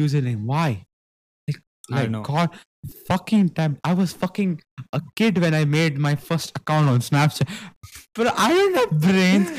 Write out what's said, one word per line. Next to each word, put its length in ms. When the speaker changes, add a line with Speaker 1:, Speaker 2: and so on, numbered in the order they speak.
Speaker 1:
username. 360
Why? 400
Like, 120
Speaker 2:
I 100
Speaker 1:
like, 80
Speaker 2:
know. 120
Speaker 1:
God, 280
fucking 420
time. 320
I 120
was 180
fucking 480
a 80
kid 220
when 160
I 100
made 340
my 180
first 400
account 340
on 100
Snapchat. 480
But 240
I 140
don't 240
have 240
brains. 480